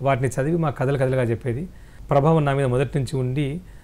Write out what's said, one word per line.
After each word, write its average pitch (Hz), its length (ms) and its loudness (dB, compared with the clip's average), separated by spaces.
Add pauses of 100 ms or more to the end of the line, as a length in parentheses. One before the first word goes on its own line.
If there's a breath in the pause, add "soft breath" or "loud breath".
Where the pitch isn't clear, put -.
వాటిని 135 260 2
చదివి 147 280 0
మా 160 140 0
కథలు 131 280 0
కథలుగా 131 240 2
చెప్పేది. 120 460 -2 (420 loud breath)
ప్రభావం 151 340 4
నా 143 80 2
మీద 139 140 2
మొదటి 127 320 0
నుంచి 131 220 -2
ఉండి 139 400 -2 (240 soft breath)